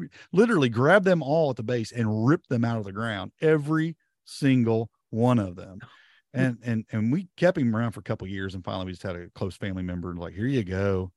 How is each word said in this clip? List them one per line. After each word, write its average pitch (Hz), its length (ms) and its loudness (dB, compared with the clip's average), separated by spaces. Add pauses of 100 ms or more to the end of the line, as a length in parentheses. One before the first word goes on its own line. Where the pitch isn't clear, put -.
(320)
literally 185 380 4
grabbed 151 360 6
them 175 180 2
all 147 260 2
at 123 60 -4
the 120 80 -8
base 117 280 -2
and 110 360 0
ripped - 220 4
them 117 140 2
out 117 140 0
of 107 60 -6
the 98 100 -12
ground, 104 380 -6 (100)
every 156 540 0 (300)
single 117 640 2 (180)
one 120 300 4
of 92 160 -4
them. 92 240 -16 (520)
And, 127 320 0
and, 113 280 -2
and 110 200 0
we 180 160 -2 (100)
kept 180 200 2
him 120 180 2
around 117 180 -2
for 104 80 -12
a - 20 -16
couple - 220 -6
of 95 60 -8
years, 95 220 -6
and 95 100 -10
finally 98 220 -6
we 92 60 -8
just 87 100 -12
had 92 140 -8
a 87 160 -14
close 98 260 -8
family 92 240 -6
member 90 340 -6
like, 85 200 -10
"Here 104 100 -4
you 131 180 0
go. 95 540 -2